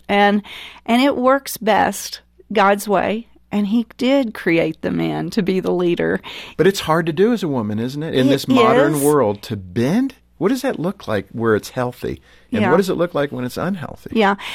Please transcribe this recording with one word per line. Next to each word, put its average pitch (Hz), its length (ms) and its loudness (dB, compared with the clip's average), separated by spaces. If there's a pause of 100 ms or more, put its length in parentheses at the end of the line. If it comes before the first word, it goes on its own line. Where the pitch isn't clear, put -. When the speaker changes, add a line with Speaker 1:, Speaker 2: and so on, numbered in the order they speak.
Speaker 1:
And, 202 340 4 (440)
and 247 160 2
it 285 140 2
works 262 400 2
best 196 640 0 (320)
God's 202 360 2
way. 202 380 0 (240)
And 208 160 0
he 226 180 0 (140)
did 254 340 2
create 165 480 0
the 180 120 -4
man 165 380 -4
to 202 120 -2
be 185 180 0
the 180 120 -2
leader. 175 480 0 (360)
Speaker 2:
But 160 100 4
it's 196 140 2
hard 160 260 0
to 165 60 -2
do 196 200 2
as 220 100 -2
a 180 60 -4
woman, 107 300 -2
isn't 131 240 -6
it? 165 120 -6
In 131 140 4
Speaker 1:
It - 20 4
Speaker 2:
this 135 180 0
modern 233 460 4
Speaker 1:
is. 143 80 -2
Speaker 2:
world, 135 400 2
to 113 140 -8
bend? 120 580 -2 (240)
What 175 100 0
does 254 140 0
that 262 180 -4
look 180 260 -6
like 104 260 -4
where 110 220 2
it's 101 160 -2
healthy? 123 500 -6 (320)
And 214 100 0
Speaker 1:
Yeah. 190 80 2
Speaker 2:
what 170 80 4
does 190 120 0
it - 60 0
look 175 180 -2
like 147 180 -2
when 123 120 -6
it's 123 140 -8
unhealthy? 170 600 -8
Speaker 1:
Yeah. 196 180 2 (180)